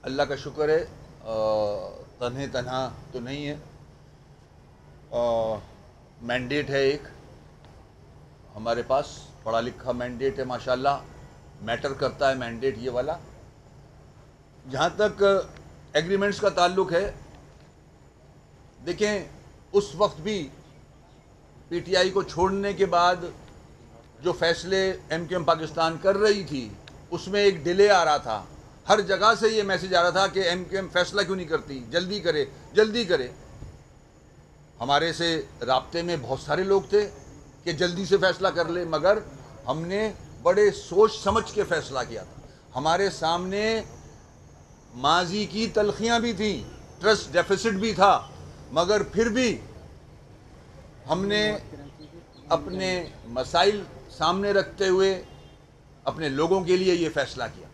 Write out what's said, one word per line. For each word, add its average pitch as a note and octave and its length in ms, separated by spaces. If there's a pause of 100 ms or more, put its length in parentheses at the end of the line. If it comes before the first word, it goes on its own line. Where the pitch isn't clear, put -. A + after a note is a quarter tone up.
अल्लाह C#3 220
का C#3 100
शुक्र D3+ 340
है, D#3 80
अ, F3 80 (1300)
तन्हे B2 280
तन्हा B2+ 380 (260)
तो B2+ 80
नहीं C3+ 260
है। D3 80 (1600)
अ, A2+ 480 (640)
mandate B2+ 480
है C#3 140
एक C#3+ 240 (1500)
हमारे A#2 300
पास, C3+ 220 (380)
पढ़ा A2+ 180
लिखा B2 320
mandate B2 440
है C3+ 80
माशाल्लाह, B2+ 540 (640)
Matter A#2+ 300
करता C3+ 340
है C3+ 100
mandate A#2 400
ये B2+ 120
वाला। B2+ 280 (1500)
जहाँ C3+ 280
तक G3 300 (760)
agreements G3 440
का G3+ 120
ताल्लुक F3+ 400
है, F#3 140 (1700)
देखें, F#3+ 500 (420)
उस G3 240
वक्त E3 240
भी G3+ 180 (1300)
पीटीआई F3+ 400
को F#3 140
छोड़ने G3 500
के F#3 140
बाद F3 440 (880)
जो F3+ 120
फैसले F3 480 (300)
एमक्यूएम E3+ 320
पाकिस्तान E3 540
कर F#3+ 200
रही G#3 260
थी, C3 260 (420)
उसमें F#3 280
एक F#3+ 240
delay F#3 260
आ F#3 120
रहा D3+ 180
था। G#2+ 260 (420)
हर G#3+ 140
जगह G3 320
से A3 140
ये A3 160
message F#3 300
आ F3 80
रहा F3 100
था F#3+ 160
कि F#3 140
एमक्यूएम F3+ 480
फैसला F3+ 320
क्यों F#3 140
नहीं F3+ 100
करती, C#3+ 340 (100)
जल्दी F#3 300
करे, D#3 260 (280)
जल्दी A3 300
करे। C#3+ 280 (1500)
हमारे C#3+ 320
से E3 220 (280)
राब्ते C3 400
में E3+ 200
बहुत B2+ 200
सारे D#3 220
लोग G3 280
थे G#3 120 (600)
कि E3+ 100
जल्दी F3 320
से F#3 120
फैसला F#3 320
कर E3 180
ले, E3+ 180
मगर E3 360 (440)
हमने F3 480 (300)
बड़े G3 280
सोच G#3 420
समझ G#3+ 360
के G#3 140
फैसला C3+ 400
किया A2 180
था। - 200 (320)
हमारे E3+ 380
सामने F3+ 500 (1400)
माजी E3+ 480
की G#3+ 240
तलखियाँ G#3+ 500
भी A#3 140
थीं, F3+ 300 (360)
trust G3+ 320
deficit F#3+ 440
भी G#3+ 180
था, F#3 200 (580)
मगर F3+ 320
फिर A3+ 260
भी G#3+ 300 (1500)
हमने G3+ 360 (1080)
अपने F#3+ 400 (400)
मसाइल F3 540 (280)
सामने F#3+ 400
रखते G3 360
हुए F#3+ 240 (960)
अपने D3+ 240
लोगों E3 340
के F3+ 120
लिए F#3 180
ये E3+ 160
फैसला B2+ 380
किया। F#2 260